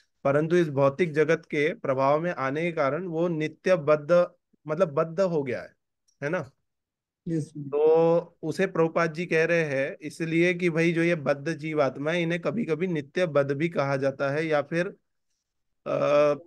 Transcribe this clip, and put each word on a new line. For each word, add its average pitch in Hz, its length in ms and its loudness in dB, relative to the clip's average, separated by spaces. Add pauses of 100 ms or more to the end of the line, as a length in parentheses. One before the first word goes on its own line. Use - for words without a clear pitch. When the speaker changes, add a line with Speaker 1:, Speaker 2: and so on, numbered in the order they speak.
(240)
Speaker 1:
परंतु 151 320 2
इस 175 140 2
भौतिक 139 440 0
जगत 156 320 2
के 156 280 0
प्रभाव 139 480 0
में 175 100 -2
आने 135 300 -4
के 170 100 -2
कारण 160 360 -2
वो 165 200 -2
नित्य 156 480 -2
बद्ध, 151 520 2 (400)
मतलब 156 260 0
बद्ध 160 280 -2
हो 170 220 0
गया 117 180 -6
है, - 120 -18 (500)
है 143 60 -2
ना? 165 220 -6 (760)
Speaker 2:
यस, 160 220 -4
सर। 151 120 -14
Speaker 1:
तो 160 800 2
उसे 170 260 -2
प्रभुपाद 165 460 0
जी 170 120 -6
कह 160 200 2
रहे 165 180 2
हैं 139 380 -4
इसलिए 165 520 0
कि 175 160 -2
भाई 165 240 2
जो 165 100 2
ये 175 120 2
बद्ध 143 380 -2
जीव 156 280 -4
आत्मा 139 300 -2
है, 175 100 0
इन्हें 170 200 -2
कभी-कभी 165 460 -2
नित्य 165 380 -2
बद्ध 143 260 2
भी 143 180 -2
कहा 139 280 0
जाता 135 340 -2
है 156 160 -2
या 151 140 2
फिर, 170 260 -2
अ, - 1500 -2 (140)